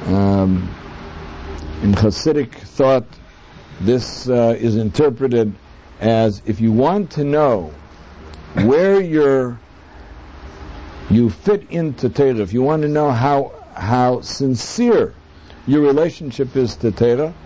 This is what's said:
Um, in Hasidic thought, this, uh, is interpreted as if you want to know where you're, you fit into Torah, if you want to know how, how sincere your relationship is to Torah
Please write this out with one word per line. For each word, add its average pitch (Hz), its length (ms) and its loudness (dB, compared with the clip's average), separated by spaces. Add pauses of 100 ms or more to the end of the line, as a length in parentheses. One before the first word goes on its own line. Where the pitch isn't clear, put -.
Um, 95 600 2 (1120)
in 101 100 4
Hasidic 110 600 0
thought, 131 520 0 (760)
this, 120 480 -2
uh, 117 280 2
is 110 200 0
interpreted 117 760 0 (460)
as 113 460 2
if 110 160 -4
you 113 100 2
want 156 400 2
to 147 140 -4
know 131 480 0 (800)
where 165 480 4
you're, 139 580 0 (1500)
you 113 200 4
fit 202 400 -2
into 156 380 -4
Torah, 131 300 2
if 101 160 -4
you 123 80 0
want 151 220 0
to 147 40 0
know 147 240 0
how, 139 400 0 (220)
how 123 480 0
sincere 139 920 0 (540)
your 143 140 4
relationship 143 760 0
is 123 220 0
to 117 140 0
Torah 123 420 0 (120)